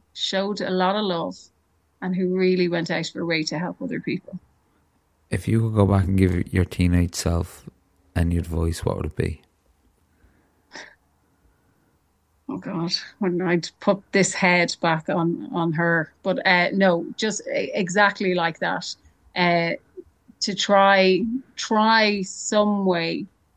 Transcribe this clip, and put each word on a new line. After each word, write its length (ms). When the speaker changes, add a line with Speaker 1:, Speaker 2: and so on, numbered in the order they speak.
Speaker 1:
showed 480
a 100
lot 260
of 80
love 320
and 120
who 220
really 320
went 220
out 180
of 60
her 100
way 200
to 140
help 220
other 200
people. 380
Speaker 2:
If 180
you 140
could 120
go 120
back 180
and 140
give 340
your 140
teenage 480
self 540
any 220
advice, 480
what 140
would 80
it 100
be? 240
Speaker 1:
Oh, 100
God, 340
when 200
I'd 300
put 220
this 220
head 480
back 260
on, 440
on 200
her. 400
But, 240
uh, 260
no, 340
just 300
e-, 260
exactly 600
like 240
that. 360
Uh, 380
to 140
try, 720
try 680
some 600
way 400